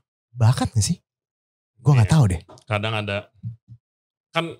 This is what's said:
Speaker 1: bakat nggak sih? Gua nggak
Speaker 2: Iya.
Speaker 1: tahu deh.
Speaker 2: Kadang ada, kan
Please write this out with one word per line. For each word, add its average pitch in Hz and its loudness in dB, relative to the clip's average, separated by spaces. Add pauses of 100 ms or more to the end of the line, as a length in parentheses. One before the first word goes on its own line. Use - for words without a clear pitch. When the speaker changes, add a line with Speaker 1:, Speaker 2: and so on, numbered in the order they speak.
(300)
Speaker 1:
bakat 120 0
nggak 101 -2
sih? 175 -2 (760)
Gua 143 2
nggak 113 4
Speaker 2:
Iya. - 2
Speaker 1:
tahu 156 6
deh. 87 -4 (220)
Speaker 2:
Kadang 110 -4
ada, 101 -6 (1120)
kan 165 -6 (140)